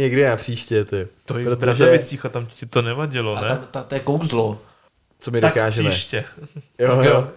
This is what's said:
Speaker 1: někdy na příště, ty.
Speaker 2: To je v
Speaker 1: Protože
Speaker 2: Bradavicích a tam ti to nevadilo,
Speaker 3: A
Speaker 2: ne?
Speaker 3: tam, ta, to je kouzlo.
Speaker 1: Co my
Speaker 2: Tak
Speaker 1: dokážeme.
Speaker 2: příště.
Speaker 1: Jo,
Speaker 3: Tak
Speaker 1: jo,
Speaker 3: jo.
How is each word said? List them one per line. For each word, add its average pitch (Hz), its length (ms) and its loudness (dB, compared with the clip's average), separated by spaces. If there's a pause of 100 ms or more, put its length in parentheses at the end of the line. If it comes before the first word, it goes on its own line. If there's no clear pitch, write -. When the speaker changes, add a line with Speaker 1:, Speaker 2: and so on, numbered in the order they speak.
Speaker 1:
někdy 135 240 2
na 120 100 2
příště, 110 500 -2
ty. 95 220 -4 (180)
Speaker 2:
To 120 120 -6
je 120 80 -4
v - 20 0
Speaker 1:
Protože 123 180 0 (180)
Speaker 2:
Bradavicích 131 420 4
a 127 40 -6
tam 120 160 -8
ti - 200 -16
to 120 160 0
nevadilo, 120 560 -4
Speaker 3:
A 104 40 -4
Speaker 2:
ne? 104 60 -2
Speaker 3:
tam, 127 100 -2 (140)
ta, 131 120 -8
to 139 120 -8
je 135 60 -4
kouzlo. 123 580 -2 (600)
Speaker 1:
Co - 120 -10
my 117 100 0
Speaker 2:
Tak - 120 4
Speaker 1:
dokážeme. 110 360 0
Speaker 2:
příště. 101 360 -4 (540)
Speaker 1:
Jo, 123 160 4
Speaker 3:
Tak 131 100 4
Speaker 1:
jo, 151 80 6
Speaker 3:
jo. 131 240 2